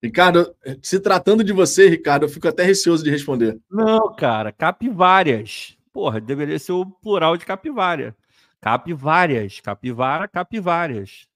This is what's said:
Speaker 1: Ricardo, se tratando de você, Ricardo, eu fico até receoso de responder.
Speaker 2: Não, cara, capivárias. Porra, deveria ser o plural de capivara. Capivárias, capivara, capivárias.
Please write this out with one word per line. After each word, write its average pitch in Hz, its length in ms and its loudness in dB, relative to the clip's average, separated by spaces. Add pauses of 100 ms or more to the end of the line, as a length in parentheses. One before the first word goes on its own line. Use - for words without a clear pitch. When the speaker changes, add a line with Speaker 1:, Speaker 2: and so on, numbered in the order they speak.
Speaker 1:
Ricardo, 175 520 2 (280)
se 185 180 -4
tratando 202 440 2
de 196 80 -2
você, 190 360 4
Ricardo, 151 360 2
eu 147 60 -2
fico 165 180 -4
até 156 160 -2
receoso 170 400 2
de 147 60 0
responder. 127 500 -2 (100)
Speaker 2:
Não, 220 440 0
cara, 110 380 -2
capivárias. 180 1200 0 (160)
Porra, 120 280 -4
deveria 143 380 -6
ser 180 140 -8
o 180 140 -4
plural 175 500 -2
de 170 80 -12
capivara. 185 720 -6 (440)
Capivárias, 139 1000 0
capivara, 127 680 -6
capivárias. 170 1080 -6